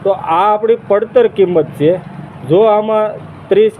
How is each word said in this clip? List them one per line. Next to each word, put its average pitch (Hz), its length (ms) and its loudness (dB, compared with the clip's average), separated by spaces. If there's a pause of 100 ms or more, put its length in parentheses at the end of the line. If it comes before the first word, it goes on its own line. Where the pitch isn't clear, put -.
તો 196 60 0
આ 180 440 0
આપણી 220 220 0
પડતર 220 520 0
કિંમત 175 380 0
છે. 156 320 -2 (520)
જો 175 120 4
આમાં 214 480 0 (380)
ત્રીસ 208 320 2